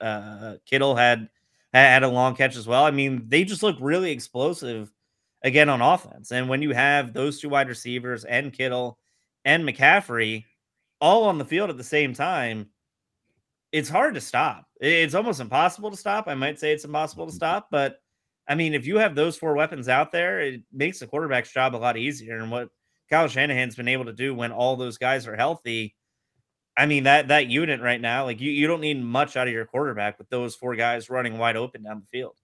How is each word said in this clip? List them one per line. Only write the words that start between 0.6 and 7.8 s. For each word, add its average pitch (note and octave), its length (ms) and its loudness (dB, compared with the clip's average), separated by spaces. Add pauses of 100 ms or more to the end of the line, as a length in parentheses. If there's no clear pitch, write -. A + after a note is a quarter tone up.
Kittle C3+ 300 2
had, A#2+ 340 4 (440)
had C3 320 8
a C3 40 2
long B2 280 2
catch C3 180 0
as A2+ 140 -10
well. C3 160 6
I D3+ 80 4
mean, C3+ 340 -2
they D3 160 4
just G3 220 -2
look G3 160 2
really E3 320 0
explosive B2 800 -6 (500)
again D3 260 6
on B2+ 140 2
offense. D3+ 480 0
And B2+ 180 -2
when C3+ 140 -2
you D3 80 -2
have C3+ 420 2
those C#3+ 280 -4
two D3 80 -10
wide C#3 200 2
receivers B2 560 -8